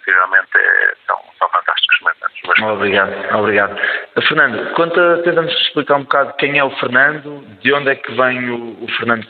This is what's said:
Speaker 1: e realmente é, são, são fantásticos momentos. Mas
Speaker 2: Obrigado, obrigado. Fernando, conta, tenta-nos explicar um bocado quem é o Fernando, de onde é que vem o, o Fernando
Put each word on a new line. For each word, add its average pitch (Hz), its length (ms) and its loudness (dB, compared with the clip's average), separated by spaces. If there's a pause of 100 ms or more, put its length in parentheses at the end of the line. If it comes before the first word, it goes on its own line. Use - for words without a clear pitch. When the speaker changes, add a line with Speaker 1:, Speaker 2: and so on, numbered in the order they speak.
Speaker 1:
e 95 60 -2
realmente 95 440 2
é, 95 380 2 (100)
são, 92 160 -2 (160)
são 90 140 -2
fantásticos - 500 0
momentos. - 460 -6
Mas 90 120 2 (120)
Speaker 2:
Obrigado, 101 680 0
obrigado. 101 380 2 (520)
Fernando, 139 460 0
conta, 170 500 2
tenta-nos 160 280 0 (100)
explicar 143 340 0
um 139 80 -2
bocado 139 300 0
quem 143 220 -2
é 143 80 2
o 131 140 0
Fernando, 143 680 0 (160)
de 131 140 0
onde 139 160 0
é 135 60 0
que - 160 -12
vem 123 380 0
o, 117 340 -8
o 117 120 -10
Fernando 113 340 -2